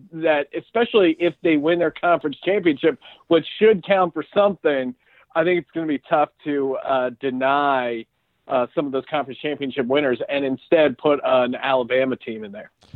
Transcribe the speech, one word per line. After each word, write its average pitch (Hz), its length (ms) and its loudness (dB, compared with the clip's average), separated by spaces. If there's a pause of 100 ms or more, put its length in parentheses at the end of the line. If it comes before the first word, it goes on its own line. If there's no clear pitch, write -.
(120)
that, 160 420 0
especially 196 640 2
if 170 240 0
they 165 140 2
win 165 220 0
their 165 120 0
conference 160 540 0
championship, 165 540 0 (300)
which 165 180 4 (120)
should 214 260 4
count 185 300 0
for 156 100 -6 (100)
something, 151 600 0 (400)
I 165 100 0
think 175 180 0
it's - 80 -20
gonna 165 160 -6
be 147 120 -2
tough 151 300 0 (160)
to, 139 320 -2
uh, 127 340 -2 (100)
deny, 131 840 -2 (440)
uh, 123 260 0
some 156 120 -2
of 135 60 -6
those 131 180 -4
conference 123 300 -6
championship 143 460 -6
winners 135 420 0
and 143 160 -4
instead 135 540 0
put 147 240 0
an 127 320 2
Alabama 127 640 -2
team 110 280 -12
in 101 80 -14
there. - 180 -18 (260)